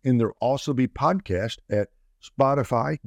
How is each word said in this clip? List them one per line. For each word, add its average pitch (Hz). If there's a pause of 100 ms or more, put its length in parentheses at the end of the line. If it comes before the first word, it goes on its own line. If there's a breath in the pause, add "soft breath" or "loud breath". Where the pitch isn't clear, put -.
and 127
there'll 110
also 135
be 127
podcast 123 (100)
at 104 (340)
Spotify, 135